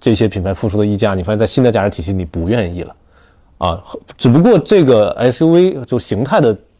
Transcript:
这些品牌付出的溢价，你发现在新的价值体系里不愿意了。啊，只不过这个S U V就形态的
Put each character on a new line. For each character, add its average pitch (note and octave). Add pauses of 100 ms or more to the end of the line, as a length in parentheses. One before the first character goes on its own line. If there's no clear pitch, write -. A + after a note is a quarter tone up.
这 A#2
些 A2
品 G2
牌 F#2+
付 A2+
出 G2
的 G#2
溢 G#2
价， G2+
你 F#2
发 F#2+
现 G#2+
在 A2
新 -
的 B2
价 G#2+
值 G#2
体 -
系 F#2
里 F#2
不 E2+
愿 G2
意 F2
了。 - (640)
啊， F2 (360)
只 -
不 C#3
过 G#3+
这 F#3+
个 A2
S B2
U D#3+
V F3
就 A#2+
形 G#2+
态 F3+
的 A2+ (240)